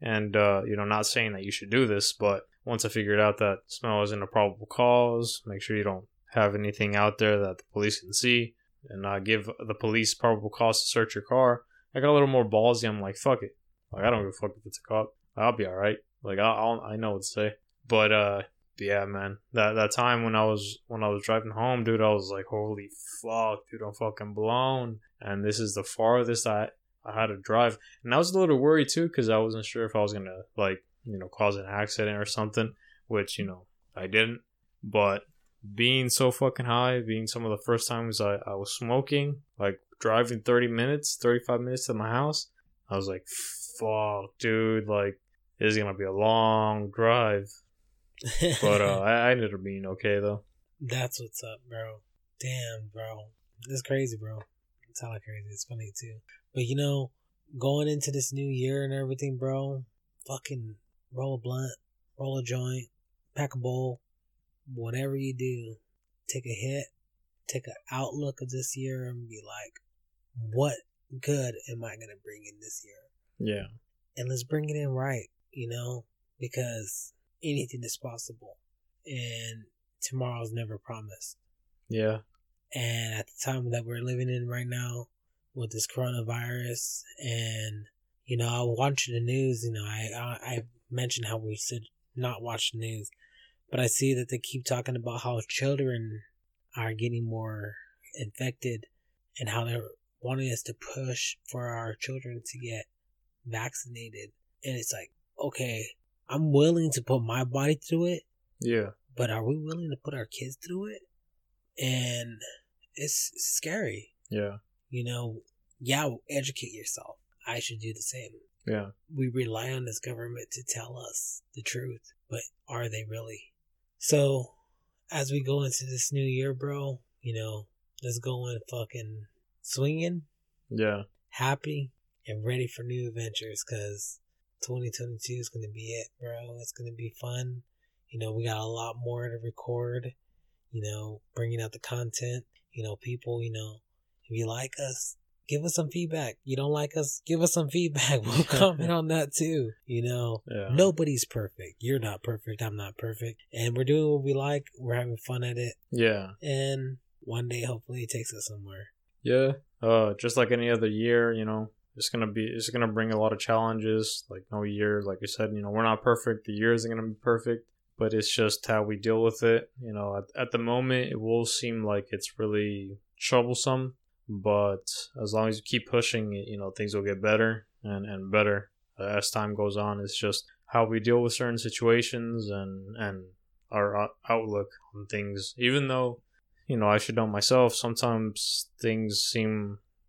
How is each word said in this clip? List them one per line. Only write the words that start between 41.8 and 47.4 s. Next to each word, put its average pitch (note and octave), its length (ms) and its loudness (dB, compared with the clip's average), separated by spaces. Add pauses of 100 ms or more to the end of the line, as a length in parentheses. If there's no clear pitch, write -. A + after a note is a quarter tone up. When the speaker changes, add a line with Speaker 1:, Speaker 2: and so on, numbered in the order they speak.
Speaker 1:
to B2 60 0
my A2 160 -2
house, C#3+ 380 0 (420)
I G2 60 -2
was G2 120 -2
like, F#2 180 -6 (540)
"Fuck, G#2+ 600 0
dude, A2 480 2
like, G2+ 320 0 (400)
this G#2+ 140 4
is G#2+ 40 4
gonna G#2 160 0
be G2 100 -4
a F#2+ 80 -2
long G#2+ 800 4
drive." A2+ 580 4 (1120)